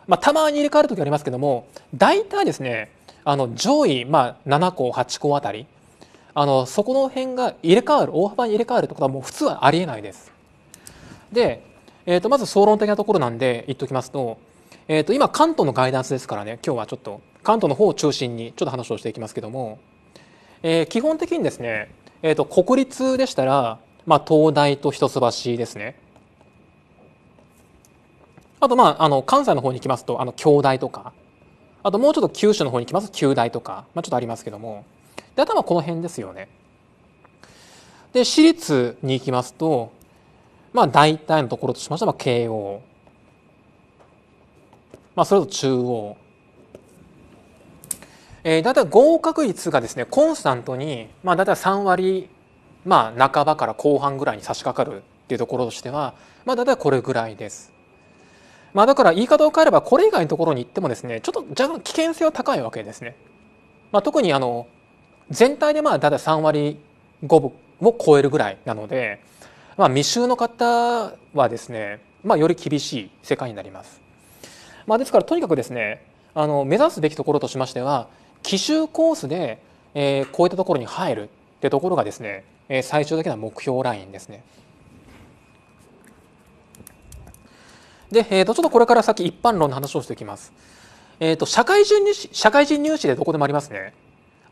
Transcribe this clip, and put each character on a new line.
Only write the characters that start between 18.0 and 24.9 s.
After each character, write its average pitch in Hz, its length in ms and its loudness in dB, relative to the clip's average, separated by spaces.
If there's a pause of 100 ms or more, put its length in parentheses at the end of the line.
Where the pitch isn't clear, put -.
心 123 220 -6
に 117 220 -12
ち - 60 -4
ょ - 20 -2
っ - 20 -6
と 233 40 -6
話 127 220 -8
を 110 40 -6
し - 60 -14
て 117 80 -8
い - 20 -12
き - 80 -12
ま 110 80 -10
す - 60 -18
け 113 80 -8
ど 107 80 -12
も、 120 280 -12 (840)
え 165 220 2
ー、 - 20 -16
基 226 160 -4
本 311 160 0
的 339 140 -4
に 330 100 -2
で 151 80 0
す - 80 -16
ね、 113 320 -6 (320)
え 160 100 2
ー - 20 4
と、 151 120 -2
国 247 400 2
立 262 320 -4
で 262 80 2
し - 80 -8
た 131 100 0
ら、 131 340 0 (280)
ま 160 100 4
あ、 151 80 0
東 156 300 4
大 143 240 2
と 143 140 -2